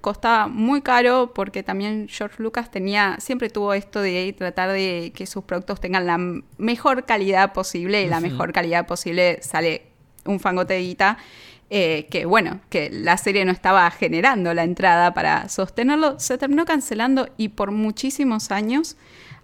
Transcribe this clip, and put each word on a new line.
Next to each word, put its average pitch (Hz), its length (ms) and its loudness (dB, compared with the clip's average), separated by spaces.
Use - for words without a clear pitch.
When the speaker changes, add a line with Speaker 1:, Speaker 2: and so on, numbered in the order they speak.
Speaker 1:
Costaba 220 460 0
muy 240 340 0
caro 247 540 2
porque 196 300 -6
también 208 440 -6
George - 320 -10
Lucas 226 300 -6
tenía, 196 480 0
siempre 240 320 -4
tuvo 202 240 -2
esto 202 260 -4
de 185 380 -2
tratar 185 320 -2
de 185 420 -2
que - 140 -12
sus 190 160 -10
productos - 380 -6
tengan 185 260 0
la 175 80 2
m-, 180 280 -4
mejor 247 480 0
calidad 196 480 2
posible 190 520 -2
y - 40 0
la 165 100 0
Speaker 2:
Ujú. 165 100 -2
Speaker 1:
mejor 160 240 -4
calidad 170 340 0
posible 175 560 0
sale 160 440 -2
un 196 140 -2
fangote 185 360 0
de 185 80 0
guita. 190 360 0
Eh, 160 440 0
que 165 140 -2
bueno, 190 340 2
que 151 200 -2
la 170 260 2
serie 196 280 0
no 185 60 4
estaba 180 400 4
generando 175 640 2
la 170 80 2
entrada 175 520 4
para 156 340 0
sostenerlo, 269 720 0
se 254 180 -2
terminó 285 260 0
cancelando 262 720 0
y 214 120 -2
por 202 240 -4
muchísimos 220 800 -2
años, 233 440 -2